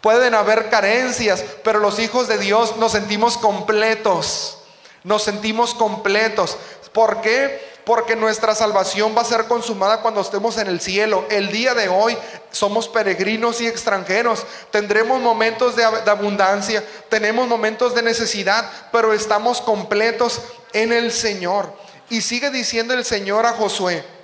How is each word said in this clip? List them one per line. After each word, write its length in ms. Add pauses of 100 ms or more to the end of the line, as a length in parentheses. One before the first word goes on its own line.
Pueden 340
haber 360
carencias, 720 (200)
pero 160
los 180
hijos 300
de 100
Dios 380
nos 160
sentimos 440
completos, 1200 (440)
nos 220
sentimos 500
completos. 840 (360)
¿Por 280
qué? 520 (120)
Porque 300
nuestra 400
salvación 640
va 60
a 20
ser 220
consumada 560
cuando 180
estemos 360
en 120
el 120
cielo. 480
El 220
día 240
de 140
hoy 280 (360)
somos 340
peregrinos 760
y 60
extranjeros. 800 (240)
Tendremos 500
momentos 540
de 100
ab-, 200
de 40
abundancia, 760 (240)
tenemos 400
momentos 440
de 100
necesidad, 680 (220)
pero 200
estamos 480
completos 800 (300)
en 200
el 180
Señor. 640 (340)
Y 120
sigue 300
diciendo 440
el 100
Señor 420
a 80
Josué 500 (200)